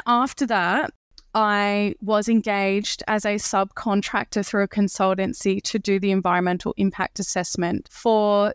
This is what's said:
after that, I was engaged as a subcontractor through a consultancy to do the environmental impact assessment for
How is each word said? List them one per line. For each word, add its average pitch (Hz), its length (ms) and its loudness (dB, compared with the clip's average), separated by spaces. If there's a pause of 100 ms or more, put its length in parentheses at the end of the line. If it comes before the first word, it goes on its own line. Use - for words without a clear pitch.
after 247 400 0
that, 202 440 0 (420)
I 208 680 2
was 208 260 0
engaged 202 800 0
as 214 160 0
a 208 120 0
subcontractor 202 1080 -2
through 202 180 0
a 196 40 0
consultancy 190 960 0
to - 160 -4
do 196 180 0
the 196 140 0
environmental 180 640 0
impact 190 440 -2
assessment 175 680 -4
for 208 640 2